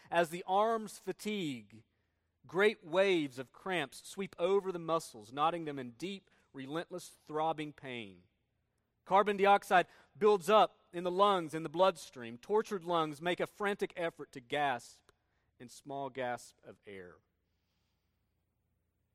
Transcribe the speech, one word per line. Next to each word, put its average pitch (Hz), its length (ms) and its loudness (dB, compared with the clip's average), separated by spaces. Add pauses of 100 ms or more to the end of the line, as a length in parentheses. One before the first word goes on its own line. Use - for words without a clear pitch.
"As 170 200 4
the 175 180 -10
arms 214 560 0
fatigue, 143 800 -8 (640)
great 190 400 0
waves 165 540 2
of 127 120 -12
cramps 170 540 -6
sweep - 340 -10
over 190 320 2
the 175 80 -8
muscles, 160 540 -4
knotting 165 320 0
them 143 140 -8
in 123 120 -10
deep, 185 380 -10 (240)
relentless, 156 640 -10 (100)
throbbing 156 460 -4
pain. 110 500 -14 (840)
Carbon 202 320 4
dioxide 196 500 4 (300)
builds 190 320 4
up 208 280 6 (160)
in 175 100 -6
the 180 80 -2
lungs, 180 420 2
in 160 100 -6
the 160 60 -8
bloodstream. 147 680 -2
Tortured 208 480 -2
lungs 156 360 0
make 175 200 -2
a 165 60 -2
frantic 202 500 -4
effort 165 340 -8
to 143 80 -14
gasp 131 720 -4 (480)
in 127 80 -18
small 139 420 -12
gasps 123 560 -8
of 101 120 -20 (100)
air." 92 280 -16 (2000)